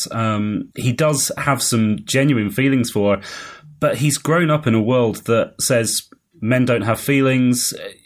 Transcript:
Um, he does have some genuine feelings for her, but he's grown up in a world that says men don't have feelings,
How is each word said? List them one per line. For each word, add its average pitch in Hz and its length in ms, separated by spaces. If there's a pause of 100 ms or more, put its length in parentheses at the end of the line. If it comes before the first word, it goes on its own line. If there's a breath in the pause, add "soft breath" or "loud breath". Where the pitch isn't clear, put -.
(120)
Um, 107 640
he 123 160
does 151 460
have 139 260
some 110 400
genuine 131 460
feelings 131 420
for 101 260
her, 98 40 (580 loud breath)
but 143 180
he's 139 200
grown 160 340
up 151 160
in 113 80
a 110 60
world 117 360 (100)
that 113 340
says - 480 (320)
men 123 240
don't 120 160
have 110 180
feelings, 131 760 (320)